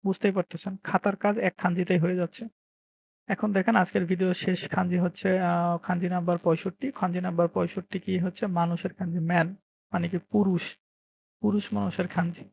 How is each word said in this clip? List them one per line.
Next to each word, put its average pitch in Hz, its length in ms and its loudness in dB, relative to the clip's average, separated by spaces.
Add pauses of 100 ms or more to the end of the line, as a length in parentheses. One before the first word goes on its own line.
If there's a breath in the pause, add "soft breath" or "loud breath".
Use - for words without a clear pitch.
বুঝতেই 196 280 0
পারতেছেন 190 440 -6
খাতার 196 400 -2
কাজ 208 220 0
এক 185 200 0
খানজিতেই 180 400 2
হয়ে 180 180 2
যাচ্ছে। 175 280 -4 (840)
এখন 214 260 -2
দেখেন 196 240 2
আজকের 185 300 2
ভিডিও 180 280 0
শেষ - 340 -2
খানজি 180 300 0
হচ্ছে, 185 420 0
আহ, 175 380 2
খানজি 175 300 -2
নাম্বার 175 300 0
পঁয়ষট্টি। 175 540 0
খানজি 180 280 -2
নাম্বার 170 280 0
পঁয়ষট্টি 180 520 -4
কি 185 180 -2
হচ্ছে? 180 280 -2
মানুষের 170 480 0
খানজি, 175 240 -4
ম্যান 170 380 0 (360)
মানে 175 160 0
কি 175 100 -2
পুরুষ, 190 440 2 (760)
পুরুষ 208 320 0
মানুষের 190 360 -2
খানজি। 170 440 -4